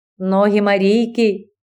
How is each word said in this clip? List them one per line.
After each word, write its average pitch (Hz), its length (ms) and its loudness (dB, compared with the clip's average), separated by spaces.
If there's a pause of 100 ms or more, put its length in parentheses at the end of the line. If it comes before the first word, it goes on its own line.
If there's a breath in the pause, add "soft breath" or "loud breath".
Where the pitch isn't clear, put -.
(180)
Ноги 202 440 0
Марійки 202 880 0 (260)